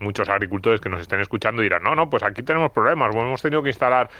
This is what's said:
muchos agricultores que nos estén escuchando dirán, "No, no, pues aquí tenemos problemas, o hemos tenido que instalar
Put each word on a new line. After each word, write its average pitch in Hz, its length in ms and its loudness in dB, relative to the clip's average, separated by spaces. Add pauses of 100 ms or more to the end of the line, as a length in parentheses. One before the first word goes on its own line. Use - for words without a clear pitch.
muchos 101 280 -2
agricultores 101 520 0
que - 80 -8
nos 90 120 -4
estén 95 200 -2
escuchando 110 420 -2
dirán, 90 220 0
"No, 135 100 0
no, 156 160 0
pues 107 140 0
aquí 101 180 -4
tenemos 160 300 0
problemas, 127 420 2
o 113 60 0
hemos 127 200 -2
tenido 151 220 0
que 139 60 -2
instalar 127 520 2